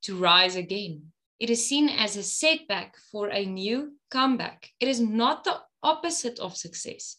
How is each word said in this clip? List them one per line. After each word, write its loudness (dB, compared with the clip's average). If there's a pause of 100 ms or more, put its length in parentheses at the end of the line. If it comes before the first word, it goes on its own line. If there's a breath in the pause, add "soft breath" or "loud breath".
to -6
rise 6
again. -8 (260)
It -2
is 2
seen 4
as 0
a -6
setback 0 (120)
for -4
a -2
new -4 (140)
comeback. 0 (120)
It 2
is 0
not 2
the -2 (200)
opposite -2
of -8
success. -12